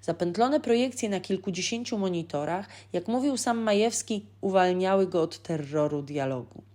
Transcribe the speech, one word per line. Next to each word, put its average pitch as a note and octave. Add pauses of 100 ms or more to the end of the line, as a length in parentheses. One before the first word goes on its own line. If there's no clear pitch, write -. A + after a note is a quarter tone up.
Zapętlone A3
projekcje A#3+
na G3
kilkudziesięciu G3
monitorach, E3+ (240)
jak F3
mówił B3+
sam A#3
Majewski, G#3+ (140)
uwalniały F#3
go F3+
od E3
terroru D3
dialogu. C3+ (120)